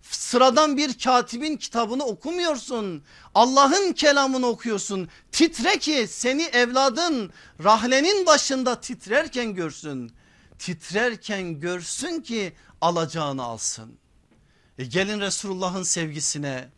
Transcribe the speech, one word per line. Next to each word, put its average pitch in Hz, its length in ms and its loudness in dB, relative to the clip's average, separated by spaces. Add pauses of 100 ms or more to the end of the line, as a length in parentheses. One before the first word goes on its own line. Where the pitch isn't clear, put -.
(120)
Sıradan 262 640 4
bir 285 220 -2
katibin 254 580 0
kitabını 233 460 -4
okumuyorsun. 247 1000 -4 (320)
Allah'ın 277 580 6
kelamını 269 540 4
okuyorsun. 202 640 -4 (220)
Titre 330 480 2
ki 277 300 0
seni 269 340 -2
evladın 254 880 2 (320)
rahlenin 262 640 4
başında 262 560 2
titrerken 247 720 -2
görsün. 147 580 -8 (480)
Titrerken 190 1000 -4
görsün 180 600 -6
ki 214 320 -6 (280)
alacağını 160 600 -2
alsın. 117 560 -10 (760)
E 131 80 -8
gelin 196 340 -2
Resulullah'ın 190 640 -6
sevgisine. 147 920 -6